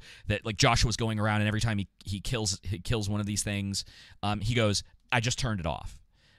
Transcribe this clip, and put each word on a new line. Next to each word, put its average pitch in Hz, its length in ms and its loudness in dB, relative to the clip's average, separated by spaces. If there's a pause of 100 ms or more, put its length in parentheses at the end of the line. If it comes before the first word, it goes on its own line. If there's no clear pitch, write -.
(280)
that, 104 180 -2
like, 110 120 -4
Joshua's 117 400 4
going 113 220 0
around 107 220 2
and 107 60 4
every 107 140 2
time 110 180 0
he, 92 80 -2 (180)
he 101 140 -4
kills, 104 440 -2
he 92 160 -4
kills 104 300 -2
one 104 100 0
of 101 60 -2
these 104 160 -2
things, 101 440 -2 (360)
um, 104 200 0
he 113 120 0
goes, 107 300 4 (280)
"I 123 80 4
just - 200 0
turned 110 200 -2
it 80 60 -6
off." - 340 -4 (400)